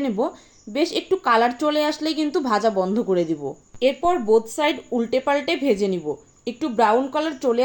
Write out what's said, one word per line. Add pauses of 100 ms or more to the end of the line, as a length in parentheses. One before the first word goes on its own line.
নেব। (560)
বেশ (100)
একটু (120)
কালার
চলে
আসলেই
কিন্তু (120)
ভাজা (100)
বন্ধ (120)
করে
দিব। (440)
এরপর (140)
বোথ (100)
সাইড (200)
উল্টে
পাল্টে (100)
ভেজে
নিব। (460)
একটু (120)
ব্রাউন
কালার (100)
চলে